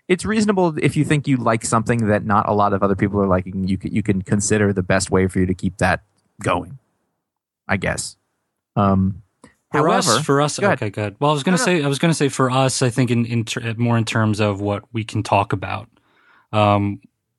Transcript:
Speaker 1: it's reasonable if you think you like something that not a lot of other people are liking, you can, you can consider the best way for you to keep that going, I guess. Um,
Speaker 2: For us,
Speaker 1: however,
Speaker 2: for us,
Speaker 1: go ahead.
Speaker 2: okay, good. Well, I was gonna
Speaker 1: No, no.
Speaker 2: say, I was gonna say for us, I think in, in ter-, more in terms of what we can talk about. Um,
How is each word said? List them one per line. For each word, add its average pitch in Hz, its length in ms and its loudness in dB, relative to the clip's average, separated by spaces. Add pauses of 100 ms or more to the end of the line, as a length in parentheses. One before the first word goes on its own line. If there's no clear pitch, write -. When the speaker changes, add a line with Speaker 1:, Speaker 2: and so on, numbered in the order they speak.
Speaker 1:
it's 185 180 0
reasonable 196 560 2
if 147 160 0
you 147 80 2
think 147 220 0
you 139 100 2
like 113 280 0
something 117 440 0
that 104 160 2
not 107 240 0
a 104 40 0
lot 101 220 2
of 95 80 0
other 98 140 2
people 101 240 0
are 98 60 2
liking, 92 400 -2
you 95 120 0
can, - 140 -8
you 110 120 -2
can 95 180 0
consider 104 500 0
the 95 100 -2
best 95 280 -2
way 95 160 2
for 92 140 -2
you 92 60 2
to 92 80 -2
keep 90 240 -6
that 90 240 0 (400)
going, 95 360 -4 (880)
I 98 100 -2
guess. - 400 -6 (600)
Um, 95 460 2 (500)
Speaker 2:
For 151 160 2
us, 190 180 2
Speaker 1:
however, 120 180 2
Speaker 2:
for 139 160 2
us, 147 180 -2
Speaker 1:
go 202 80 0
ahead. 170 120 2
Speaker 2:
okay, 107 120 -4
good. 104 280 -6
Well, 147 120 2
I 151 40 2
was 143 80 -4
gonna 180 140 2
Speaker 1:
No, 165 60 -2
no. - 20 -2
Speaker 2:
say, 180 200 0
I 143 40 0
was 139 100 -2
gonna 165 160 2
say 143 140 0
for 127 220 0
us, 131 320 2
I 127 80 2
think 120 200 0
in, 120 160 2
in 117 180 -2
ter-, 117 300 -6
more 117 240 0
in 113 60 0
terms 110 360 0
of 104 200 0
what 101 320 -4
we 113 100 -6
can 107 200 -6
talk 101 300 0
about. 98 360 -8 (640)
Um, 101 480 2 (380)